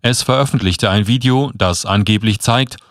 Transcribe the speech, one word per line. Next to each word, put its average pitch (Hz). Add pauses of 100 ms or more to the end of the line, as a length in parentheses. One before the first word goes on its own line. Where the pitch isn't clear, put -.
Es 120
veröffentlichte 120
ein 101
Video, 127
das 92
angeblich 104
zeigt, 120 (140)